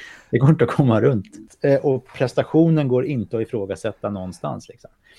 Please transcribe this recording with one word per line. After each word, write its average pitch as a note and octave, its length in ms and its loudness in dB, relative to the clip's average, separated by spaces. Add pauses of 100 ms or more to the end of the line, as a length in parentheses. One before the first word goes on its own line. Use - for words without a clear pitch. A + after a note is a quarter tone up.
(300)
Det - 80 2
går C3+ 120 4
inte D#3 140 4
att - 80 0
komma A#2 300 2
runt. A#2+ 260 0 (340)
Eh, C#3 240 2
och C3 200 -2
prestationen D3+ 840 0
går B2+ 180 0
inte A#2+ 320 -4
att A2+ 60 -2
ifrågasätta G2+ 640 -6
någonstans, G2 600 -10
liksom. - 200 -20 (300)